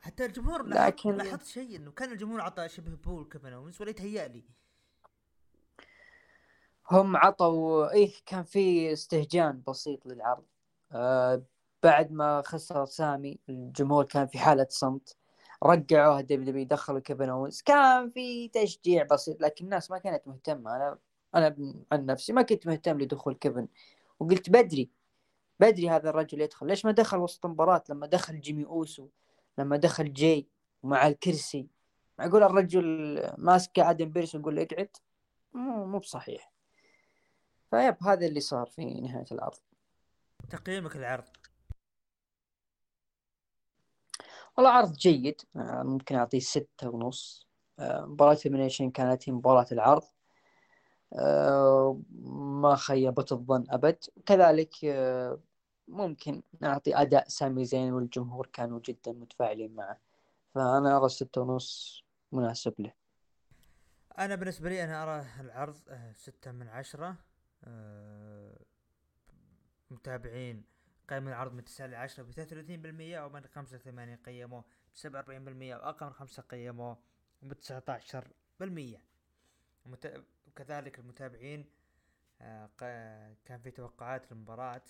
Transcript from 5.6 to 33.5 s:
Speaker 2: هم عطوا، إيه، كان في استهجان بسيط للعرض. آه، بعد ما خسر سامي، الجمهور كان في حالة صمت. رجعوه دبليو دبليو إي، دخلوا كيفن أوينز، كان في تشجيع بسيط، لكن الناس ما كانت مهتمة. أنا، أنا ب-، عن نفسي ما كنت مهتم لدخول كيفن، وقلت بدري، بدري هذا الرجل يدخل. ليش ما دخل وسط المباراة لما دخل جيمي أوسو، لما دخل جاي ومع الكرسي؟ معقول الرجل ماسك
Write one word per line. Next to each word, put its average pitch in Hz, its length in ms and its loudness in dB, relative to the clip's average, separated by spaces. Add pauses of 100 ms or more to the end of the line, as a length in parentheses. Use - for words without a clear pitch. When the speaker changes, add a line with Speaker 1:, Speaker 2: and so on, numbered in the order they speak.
Speaker 2:
هم 190 260 4
عطوا، 160 760 4
إيه، 202 220 4 (120)
كان 190 180 -8
في 175 500 2
استهجان 151 760 0
بسيط 135 380 -10
للعرض. 123 400 -4 (460)
آه، 127 520 2 (400)
بعد 156 280 8
ما 147 340 0
خسر 156 400 -6
سامي، 139 540 -4 (100)
الجمهور 139 560 0
كان 139 220 0
في 131 120 -10
حالة 135 300 4
صمت. - 480 -6 (460)
رجعوه 151 580 6
دبليو 139 240 -2
دبليو 135 100 -4
إي، 135 100 -4
دخلوا 139 340 -2
كيفن 131 300 -6
أوينز، 131 320 -6
كان 262 500 6
في 247 360 -8
تشجيع 180 560 2
بسيط، 147 380 0
لكن 151 240 -2
الناس 185 260 -6
ما 185 60 -8
كانت 185 300 -6
مهتمة. 131 480 -8
أنا، 143 220 -4 (380)
أنا 160 140 4
ب-، 143 420 -12
عن 143 140 0
نفسي 135 280 -4
ما 254 80 6
كنت 233 260 0
مهتم 156 340 -2
لدخول 135 340 -4
كيفن، 123 320 -4 (520)
وقلت 180 300 0
بدري، 180 400 6 (720)
بدري 180 300 6
هذا 160 200 2
الرجل 151 320 -2
يدخل. 151 260 -6
ليش 151 180 -2
ما 220 60 4
دخل 208 260 4
وسط 175 280 -4
المباراة 165 440 4
لما 147 180 -10
دخل 160 340 -2
جيمي 147 240 -6
أوسو، 160 420 -8 (500)
لما 143 200 0
دخل 151 360 2
جاي 147 340 4 (360)
ومع 135 240 4
الكرسي؟ 147 600 -2 (520)
معقول 180 240 6
الرجل 165 760 2 (180)
ماسك 180 420 4